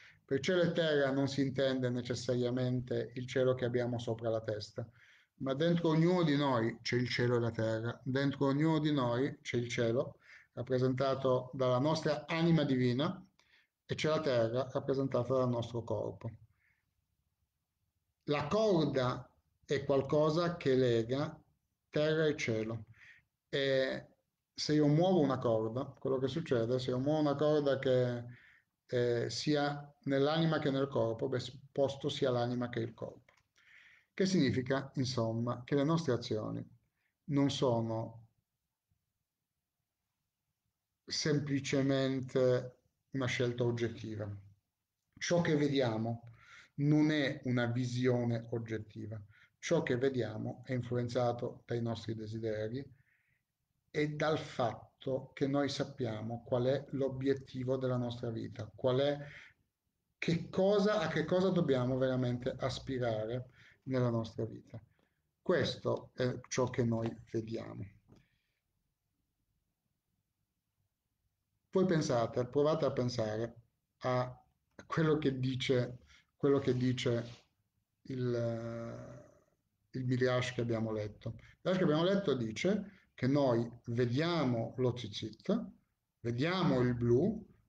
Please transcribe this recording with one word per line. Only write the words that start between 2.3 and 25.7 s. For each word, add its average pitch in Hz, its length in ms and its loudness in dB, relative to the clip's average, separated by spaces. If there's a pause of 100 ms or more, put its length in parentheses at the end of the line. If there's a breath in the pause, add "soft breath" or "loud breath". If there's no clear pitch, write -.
il 123 140 -8
cielo 127 260 2
che 127 120 -2
abbiamo 120 340 0
sopra 117 300 -4
la 110 120 0
testa, 110 440 -6 (500 soft breath)
ma 135 180 -4
dentro 170 360 2
ognuno 170 340 4
di 147 120 4
noi 131 460 2
c'è - 160 -2
il 123 100 0
cielo 123 280 0
e 120 40 4
la 117 120 0
terra. 113 520 -2
Dentro 139 440 0
ognuno 156 320 2
di 151 120 0
noi 131 500 0
c'è - 160 -4
il 120 120 -2
cielo, 120 480 0 (360 loud breath)
rappresentato 131 1000 0
dalla 127 260 2
nostra 156 460 0
anima 165 380 4
divina, 131 600 0 (640 soft breath)
e - 100 -6
c'è 160 140 -2
la 156 120 2
terra, 123 500 2
rappresentata 135 640 0
dal 127 140 2
nostro 117 340 -4
corpo. 110 480 -6 (1900)
La 143 240 -2
corda 143 840 2 (360)
è 143 180 -2
qualcosa 151 760 2
che 135 180 2
lega 127 640 0 (500)
terra 156 360 0
e 147 100 2
cielo. 113 500 -2 (640 loud breath)
E 135 580 0 (480)
se - 180 -2
io 151 140 6
muovo 170 320 4
una 131 200 2
corda, 113 440 0